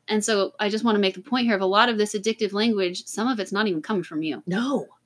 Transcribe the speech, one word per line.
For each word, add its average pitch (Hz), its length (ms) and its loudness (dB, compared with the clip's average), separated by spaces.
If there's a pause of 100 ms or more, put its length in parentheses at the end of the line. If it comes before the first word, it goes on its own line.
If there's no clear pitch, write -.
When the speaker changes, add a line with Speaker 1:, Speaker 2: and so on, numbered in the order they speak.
Speaker 1:
and 208 160 0
so 202 360 2
I 208 80 0
just 214 160 -2
wanna 214 140 4
make 190 160 2
the 185 80 -14
point 247 240 0
here 226 100 4
of 190 60 0
a 185 40 2
lot 208 220 4
of 220 100 0
this 208 160 0
addictive 208 380 -2
language, 202 540 0
some 226 220 -2
of 226 120 -2
it's 185 120 -6
not 208 140 2
even 165 160 0
coming 196 200 -2
from 160 200 -6
you. 147 240 -4
Speaker 2:
No. 233 400 -2 (200)